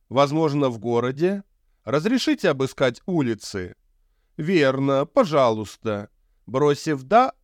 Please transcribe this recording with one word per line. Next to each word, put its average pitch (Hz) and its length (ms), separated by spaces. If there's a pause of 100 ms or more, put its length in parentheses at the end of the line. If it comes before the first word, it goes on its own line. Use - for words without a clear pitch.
«Возможно, 143 600
в 117 80
городе. 131 680 (400)
Разрешите 185 680
обыскать 135 580
улицы?» 113 640 (640)
«Верно, 139 720
пожалуйста». 110 1000 (360)
Бросив 143 560
«да», 214 320 (100)